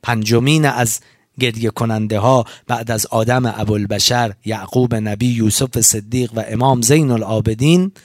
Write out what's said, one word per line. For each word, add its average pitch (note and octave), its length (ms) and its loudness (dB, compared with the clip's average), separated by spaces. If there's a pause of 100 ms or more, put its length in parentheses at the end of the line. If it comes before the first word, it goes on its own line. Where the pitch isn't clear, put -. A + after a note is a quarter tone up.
پنجمین A#2+ 600 2
از A#2+ 360 0 (400)
گریه A2+ 300 -2
کننده A2 480 -2
ها A#2+ 260 4 (220)
بعد A#2 240 -4
از A2 160 -2
آدم A#2 500 0
ابوالبشر، G#2 760 -2 (120)
یعقوب A2+ 500 -2
نبی، G#2+ 320 -2
یوسف A#2+ 540 0
صدیق A2+ 540 -2
و A2+ 140 -4
امام A#2+ 340 2
زین C#3+ 280 4
العابدین A2+ 800 2 (120)